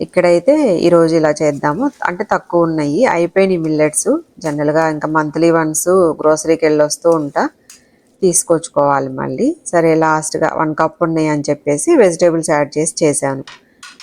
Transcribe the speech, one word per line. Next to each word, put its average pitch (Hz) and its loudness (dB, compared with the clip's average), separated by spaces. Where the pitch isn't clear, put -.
ఇక్కడైతే 180 2
ఈరోజు 170 4
ఇలా 170 2
చేద్దాము. 160 -2
అంటే 180 -6
తక్కువ 175 0
ఉన్నాయి, 160 0
అయిపోయినాయి 185 0
మిల్లెట్స్. 156 -2
జనరల్గా 151 0
ఇంకా 151 -4
మంత్లీ 156 0
వన్స్ 160 -2
గ్రోసరీకి 156 0
వెళ్ళొస్తూ 151 0
ఉంటా, 165 0
తీసుకొచ్చుకోవాలి 143 0
మళ్ళీ. 135 -4
సరే, 165 2
లాస్ట్గా 156 0
వన్ 156 -2
కప్ 160 -2
ఉన్నాయి 160 0
అని 147 -2
చెప్పేసి 147 -2
వెజిటేబుల్స్ 170 2
యాడ్ 147 -2
చేసి 156 -2
చేశాను. 139 -2